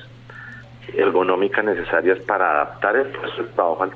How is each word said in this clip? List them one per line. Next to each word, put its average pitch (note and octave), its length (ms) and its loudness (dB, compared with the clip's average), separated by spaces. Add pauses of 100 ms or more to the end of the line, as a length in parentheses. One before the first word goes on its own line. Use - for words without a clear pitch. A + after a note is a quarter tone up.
(920)
ergonómicas F#2 720 2
necesarias F2 540 2
para F#2 320 2
adaptar D2+ 460 0
el C3+ 100 2
puesto - 360 -8
de - 60 -8
trabajo F2+ 340 0
al, F#2+ 120 -2